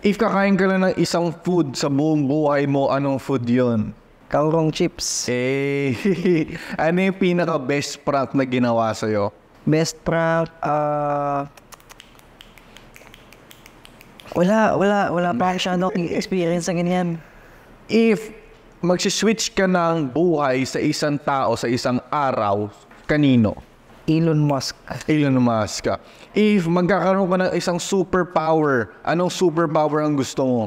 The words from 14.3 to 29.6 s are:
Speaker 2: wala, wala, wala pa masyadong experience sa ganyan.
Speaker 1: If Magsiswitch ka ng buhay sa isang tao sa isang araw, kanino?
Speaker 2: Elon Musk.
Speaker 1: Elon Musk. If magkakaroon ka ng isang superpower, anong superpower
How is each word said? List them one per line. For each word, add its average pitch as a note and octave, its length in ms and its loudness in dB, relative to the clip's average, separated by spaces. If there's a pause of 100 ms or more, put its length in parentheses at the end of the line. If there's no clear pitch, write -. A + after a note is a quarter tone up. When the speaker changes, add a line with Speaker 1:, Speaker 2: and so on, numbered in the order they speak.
Speaker 2:
wala, G3+ 400 2
wala, G3 400 2
wala F3 240 0
pa F3+ 160 0
masyadong F#3 400 -2 (160)
experience F3 560 -2
sa F#3 80 -2
ganyan. F3 480 -2 (640)
Speaker 1:
If A3+ 480 2 (480)
Magsiswitch F#3+ 720 0
ka F#3+ 160 2
ng E3 400 0
buhay C#3+ 560 0
sa - 160 -6
isang D3 320 0
tao C3+ 400 0
sa A#2+ 160 -4
isang B2+ 400 0
araw, A2+ 560 0 (400)
kanino? C3 480 4 (560)
Speaker 2:
Elon D#3+ 320 2
Musk. C#3+ 320 -2 (320)
Speaker 1:
Elon C#3+ 320 2
Musk. A2+ 480 0 (480)
If G#3 320 2
magkakaroon F3+ 640 2
ka F#3 80 0
ng F#3 160 0
isang F3 240 -2
superpower, D#3+ 1120 0 (160)
anong F3 240 0
superpower D#3 720 0